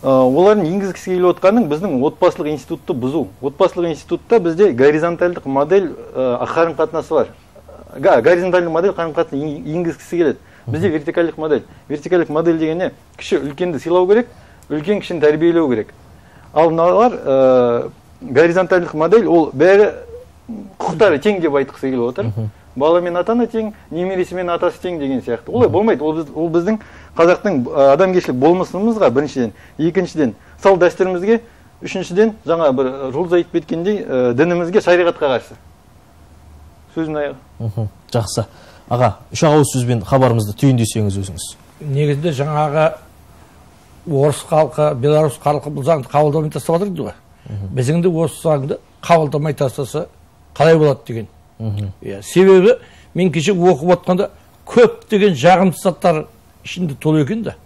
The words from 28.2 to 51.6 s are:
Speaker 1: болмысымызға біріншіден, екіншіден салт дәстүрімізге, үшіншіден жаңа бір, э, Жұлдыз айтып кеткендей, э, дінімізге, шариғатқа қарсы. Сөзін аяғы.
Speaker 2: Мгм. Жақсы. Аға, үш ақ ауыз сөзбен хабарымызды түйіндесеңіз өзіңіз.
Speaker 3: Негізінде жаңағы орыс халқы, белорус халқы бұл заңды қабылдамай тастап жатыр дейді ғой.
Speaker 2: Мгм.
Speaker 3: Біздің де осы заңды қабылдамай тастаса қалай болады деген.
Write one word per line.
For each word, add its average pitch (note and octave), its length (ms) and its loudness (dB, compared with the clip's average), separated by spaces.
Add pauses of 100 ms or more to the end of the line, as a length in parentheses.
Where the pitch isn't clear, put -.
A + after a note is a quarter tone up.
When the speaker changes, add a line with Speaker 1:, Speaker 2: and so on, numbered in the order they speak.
Speaker 1:
болмысымызға F#3 720 2
біріншіден, B2+ 420 -2 (260)
екіншіден D#3+ 560 -2 (280)
салт G3 180 4
дәстүрімізге, F#3 640 0 (420)
үшіншіден F#3+ 500 -2 (120)
жаңа D#3+ 260 2
бір, C3 140 0
э, C3 260 -6
Жұлдыз E3 220 -4
айтып F3 180 0
кеткендей, F3 560 -4
э, B2+ 280 0
дінімізге, F3 440 0
шариғатқа F3 400 2
қарсы. C3 360 -2 (1400)
Сөзін D#3 220 -6
аяғы. C#3+ 180 -6 (240)
Speaker 2:
Мгм. A2+ 300 -6 (200)
Жақсы. A2+ 360 -4 (440)
Аға, A#2+ 240 0 (200)
үш - 100 -2
ақ D#3 80 4
ауыз D3+ 240 4
сөзбен A#2+ 260 -2
хабарымызды A#2 540 0
түйіндесеңіз A2+ 600 0
өзіңіз. F#2+ 380 -10 (260)
Speaker 3:
Негізінде D3 500 -2
жаңағы D3+ 600 0 (1160)
орыс C#3+ 400 0
халқы, D3+ 460 0
белорус D3 480 0
халқы D3 300 -2
бұл C#3 100 -8
заңды C#3+ 240 0
қабылдамай D3+ 440 0
тастап D#3+ 260 -2
жатыр G3+ 100 -2
дейді E3+ 160 -8
ғой. G2+ 100 -10 (360)
Speaker 2:
Мгм. G2 260 -10
Speaker 3:
Біздің C3+ 260 0
де E3+ 60 2
осы E3 340 -2
заңды D3+ 360 -2 (240)
қабылдамай D#3 520 0
тастаса - 540 -6 (480)
қалай D#3+ 220 4
болады D3 280 2
деген. A#2 220 -10 (320)